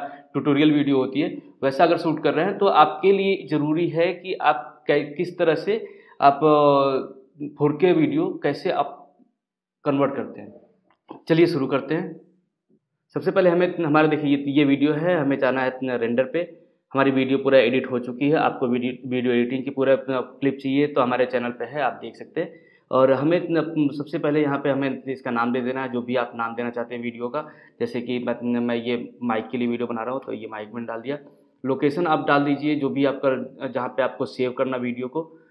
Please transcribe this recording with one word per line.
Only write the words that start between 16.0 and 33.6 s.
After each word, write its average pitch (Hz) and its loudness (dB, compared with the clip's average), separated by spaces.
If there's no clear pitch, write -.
पे। 127 -2
हमारी 135 4
वीडियो 131 2
पूरा 135 6
edit 123 2
हो 123 -2
चुकी 123 -2
है। 156 4
आपको 123 0
वीडियो, 123 -4
वीडियो 123 0
editing 120 0
की 135 -6
पूरा 135 2
अपना 131 -2
clip 139 -4
चाहिए 139 0
तो 143 -2
हमारे 123 2
चैनल 120 -2
पे 120 -8
है, 139 -8
आप - -4
देख 113 -14
सकते - -10
हैं। - -10
और 131 6
हमें 151 2
न-, 151 0
सबसे 147 -8
पहले 151 0
यहाँ 139 0
पे 147 -2
हमें 135 -2
इसका 127 -8
नाम 120 0
दे 127 -2
देना 131 -4
है, 127 -6
जो 120 -4
भी 123 -6
आप 120 0
नाम 117 -6
देना 120 -6
चाहते 120 -8
हैं 120 -8
वीडियो 120 -8
का। 151 -8
जैसे 120 -4
कि 123 -4
मैं, 120 -2
मैं 120 -2
ये 120 -6
mic 113 -4
के 127 -6
लिए 120 0
वीडियो 120 -2
बना 117 -6
रहा 123 -6
हूँ 135 -6
तो 117 -8
ये 110 -12
mic 107 -14
मैंने 117 -10
डाल 113 -10
दिया। 139 -8
Location 143 0
आप 151 0
डाल 143 6
दीजिए 143 0
जो 135 -2
भी 135 2
आपका, 135 -2